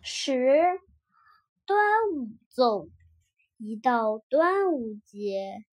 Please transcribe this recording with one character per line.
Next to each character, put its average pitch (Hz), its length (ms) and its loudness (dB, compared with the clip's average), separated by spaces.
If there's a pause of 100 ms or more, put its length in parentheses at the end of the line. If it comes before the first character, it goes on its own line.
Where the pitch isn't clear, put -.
十、 269 600 2 (1040)
端 403 120 0 (360)
午 247 160 -6 (260)
粽。 220 340 0 (680)
一 214 180 -10
到 220 440 0 (100)
端 359 440 2
午 226 200 -6 (100)
节 196 640 -8 (140)